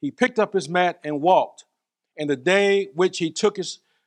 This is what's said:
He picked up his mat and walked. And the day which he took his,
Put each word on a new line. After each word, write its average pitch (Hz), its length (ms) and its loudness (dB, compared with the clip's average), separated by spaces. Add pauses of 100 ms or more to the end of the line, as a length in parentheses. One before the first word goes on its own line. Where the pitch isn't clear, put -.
He 139 120 -8
picked 247 260 -2
up 208 140 0
his 170 160 -4
mat 175 340 0
and 151 200 -6
walked. 165 420 2 (520)
And 147 140 -4
the 143 60 0
day 196 580 2
which 185 240 0
he 160 140 -4
took 202 240 -2
his, - 240 -10 (260)